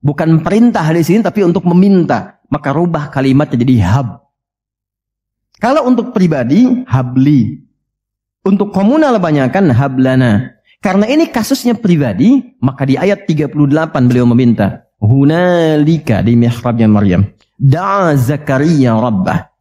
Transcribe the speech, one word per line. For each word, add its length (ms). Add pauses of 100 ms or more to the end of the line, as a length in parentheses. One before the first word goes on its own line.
Bukan 400
perintah 560
di 80
sini, 160
tapi 240
untuk 240
meminta. 800
Maka 240
rubah 400
kalimatnya 480
jadi 240
hab. 400 (1400)
Kalau 240
untuk 320
pribadi, 720
habli. 720 (800)
Untuk 320
komunal 480
banyakkan 480
hablana. 880 (240)
Karena 240
ini 240
kasusnya 480
pribadi, 880
maka 240
di 80
ayat 320
tiga 240
puluh 160
delapan 400
beliau 160
meminta. 640 (160)
Hunalika 1200
di 80
mihrabnya 560
Maryam. 320 (400)
Da'a 560
Zakaria 800
rabbah. 640